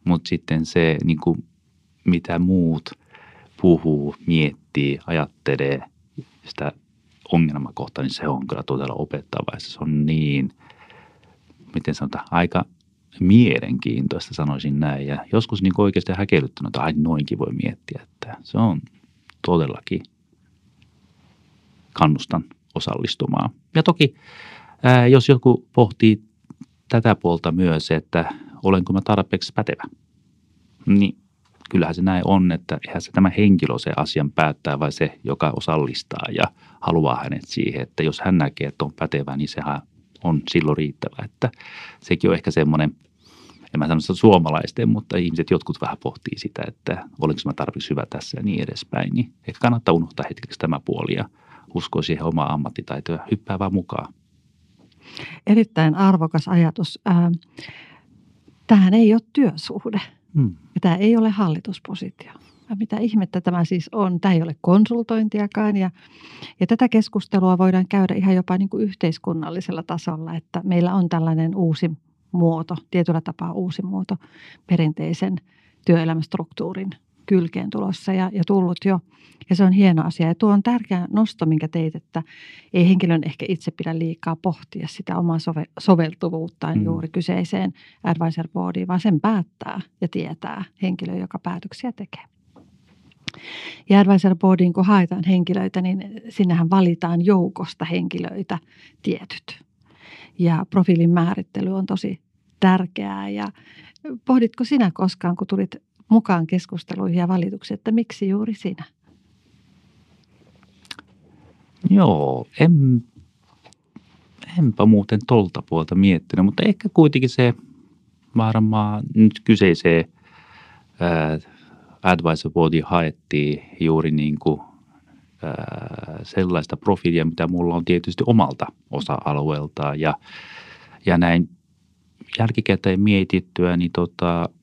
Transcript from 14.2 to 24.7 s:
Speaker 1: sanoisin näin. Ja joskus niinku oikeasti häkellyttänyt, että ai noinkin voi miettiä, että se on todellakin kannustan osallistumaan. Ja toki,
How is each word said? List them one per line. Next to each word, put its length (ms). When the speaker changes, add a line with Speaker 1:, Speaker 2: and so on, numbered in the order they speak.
Speaker 1:
sanoisin 460
näin. 260
Ja 260
joskus 300
niinku 200
oikeasti 340
häkellyttänyt, 520
että 120
ai 120
noinkin 460
voi 140
miettiä, 400
että 400
se 160
on 220
todellakin 560
kannustan 520
osallistumaan. 760
Ja 80
toki, 320